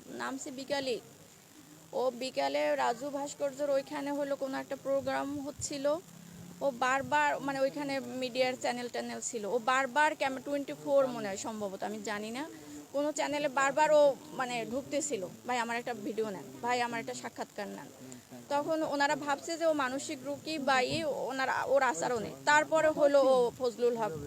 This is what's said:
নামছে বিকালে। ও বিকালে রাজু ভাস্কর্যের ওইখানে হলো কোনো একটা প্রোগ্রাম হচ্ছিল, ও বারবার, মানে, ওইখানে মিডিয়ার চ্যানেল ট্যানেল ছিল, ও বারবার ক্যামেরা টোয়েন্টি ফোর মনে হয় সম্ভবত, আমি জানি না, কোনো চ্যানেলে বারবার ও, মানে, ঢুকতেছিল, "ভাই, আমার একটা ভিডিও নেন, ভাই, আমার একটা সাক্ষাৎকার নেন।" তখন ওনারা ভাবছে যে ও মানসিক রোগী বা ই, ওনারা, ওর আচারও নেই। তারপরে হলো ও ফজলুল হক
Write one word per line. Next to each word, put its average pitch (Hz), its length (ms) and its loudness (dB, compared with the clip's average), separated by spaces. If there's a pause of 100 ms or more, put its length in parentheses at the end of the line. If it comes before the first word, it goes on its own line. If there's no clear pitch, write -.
নামছে 254 440 -8
বিকালে। 262 500 -4 (920)
ও 247 180 0
বিকালে 277 680 0
রাজু 254 340 0
ভাস্কর্যের 285 600 -4
ওইখানে 277 420 0
হলো 277 240 -2
কোনো 269 220 -4
একটা 269 180 -6
প্রোগ্রাম 269 640 -2
হচ্ছিল, 285 460 -4 (760)
ও 277 100 0
বারবার, 262 720 2
মানে, 269 200 -2
ওইখানে 269 400 0
মিডিয়ার 254 600 0
চ্যানেল 247 280 -4
ট্যানেল 240 320 -6
ছিল, 226 240 -6
ও 202 140 2
বারবার 262 560 4
ক্যামেরা 269 300 -2
টোয়েন্টি 285 280 -2 (120)
ফোর 277 220 6
মনে 233 220 -4
হয় 196 80 -4
সম্ভবত, 208 460 -6
আমি 208 200 -6
জানি 214 280 -6
না, 277 200 -6 (420)
কোনো 294 200 0
চ্যানেলে 294 360 0
বারবার 277 440 4
ও, 294 220 8 (180)
মানে, 247 380 -4
ঢুকতেছিল, 254 560 -2 (200)
"ভাই, 247 120 0
আমার 233 180 0
একটা 240 180 -4
ভিডিও 214 360 -2
নেন, 170 140 -8 (180)
ভাই, 240 200 2
আমার 240 180 -2
একটা 247 140 -6
সাক্ষাৎকার 220 540 -8
নেন।" 196 180 -12 (600)
তখন 294 340 0
ওনারা 285 340 2
ভাবছে 285 420 -4
যে 330 80 2
ও 320 60 6
মানসিক 277 520 -2
রোগী 285 340 -6
বা 262 220 4
ই, 277 240 0
ওনারা, 262 600 -2
ওর 269 180 4
আচারও 254 360 2
নেই। - 140 -6 (120)
তারপরে 311 440 6
হলো 285 340 6
ও 254 360 6
ফজলুল 240 380 0
হক 214 160 -2 (140)